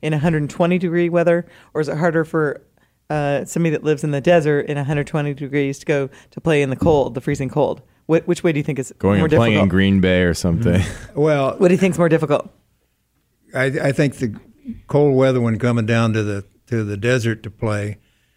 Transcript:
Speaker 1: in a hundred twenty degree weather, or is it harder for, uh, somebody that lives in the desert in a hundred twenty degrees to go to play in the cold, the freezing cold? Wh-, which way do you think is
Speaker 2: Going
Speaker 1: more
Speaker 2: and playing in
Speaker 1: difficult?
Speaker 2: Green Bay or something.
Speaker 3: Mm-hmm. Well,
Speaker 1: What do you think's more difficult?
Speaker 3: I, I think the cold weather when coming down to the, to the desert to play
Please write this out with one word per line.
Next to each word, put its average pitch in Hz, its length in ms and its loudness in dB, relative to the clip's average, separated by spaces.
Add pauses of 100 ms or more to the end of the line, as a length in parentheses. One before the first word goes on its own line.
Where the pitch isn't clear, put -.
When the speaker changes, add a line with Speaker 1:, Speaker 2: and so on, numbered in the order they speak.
Speaker 1:
in 156 100 -2
a 156 60 0
hundred 151 320 0
twenty 180 280 0
degree 175 300 0
weather, 170 380 2 (280)
or 151 60 -2
is 147 80 -2
it 156 80 -4
harder 165 280 0
for, 156 360 -2 (480)
uh, 143 360 -2
somebody 165 260 -2
that 147 140 -4
lives 147 180 0
in 156 80 -2
the 143 100 -2
desert 151 460 2
in 147 100 -4
a 143 60 -4
hundred 143 240 -2
twenty 147 260 -4
degrees 139 460 -4
to - 80 -20
go 139 240 -2 (220)
to - 80 -14
play 151 220 2
in 139 80 -2
the 127 60 -4
cold, 139 380 2
the 127 60 -6
freezing 135 280 -4
cold? 127 340 -2 (240)
Wh-, 160 200 0
which 175 160 -2
way 175 80 2
do 147 80 0
you 147 60 -2
think 135 160 -6
is - 180 -8
Speaker 2:
Going 98 220 2
Speaker 1:
more 87 60 4
Speaker 2:
and - 100 2
playing 117 160 4
in 104 60 4
Speaker 1:
difficult? 98 120 2
Speaker 2:
Green 95 300 4
Bay 92 220 4
or 87 120 2
something. 87 460 0
Speaker 3:
Mm-hmm. - 400 -6
Well, 143 360 0
Speaker 1:
What 185 120 4
do 180 60 4
you 170 40 2
think's 185 200 0
more 170 100 4
difficult? 151 420 -2 (1040)
Speaker 3:
I, 131 120 -2
I 139 260 -2
think 143 240 -2
the 110 180 -6 (540)
cold 147 260 4
weather 131 260 4
when 113 200 -2
coming 117 260 0
down 113 280 2
to 107 100 0
the, 101 200 -6 (220)
to 113 160 -2
the 104 140 -6
desert 113 480 -2
to 110 60 -12
play 104 480 -6 (380)